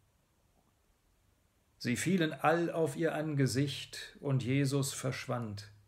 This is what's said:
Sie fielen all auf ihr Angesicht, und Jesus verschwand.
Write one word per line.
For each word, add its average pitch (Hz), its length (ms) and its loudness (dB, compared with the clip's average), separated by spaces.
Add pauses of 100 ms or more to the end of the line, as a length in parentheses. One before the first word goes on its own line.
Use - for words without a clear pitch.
(1800)
Sie 123 180 0
fielen 160 360 2
all 165 380 2
auf 156 260 0
ihr 160 180 0
Angesicht, 143 1040 -2
und 135 220 2
Jesus 135 500 2
verschwand. 120 800 -6 (180)